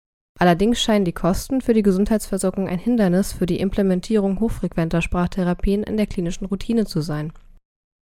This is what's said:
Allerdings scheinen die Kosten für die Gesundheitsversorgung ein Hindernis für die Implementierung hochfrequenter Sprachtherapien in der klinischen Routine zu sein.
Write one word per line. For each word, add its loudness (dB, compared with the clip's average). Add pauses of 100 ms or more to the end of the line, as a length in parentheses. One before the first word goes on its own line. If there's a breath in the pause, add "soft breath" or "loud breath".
(400)
Allerdings 4
scheinen 2
die 0
Kosten 0
für 0
die 4
Gesundheitsversorgung 0
ein -4
Hindernis 2
für -2
die -2
Implementierung 0
hochfrequenter -2
Sprachtherapien 0
in -4
der 0
klinischen -6
Routine -2
zu -4
sein. -6 (680)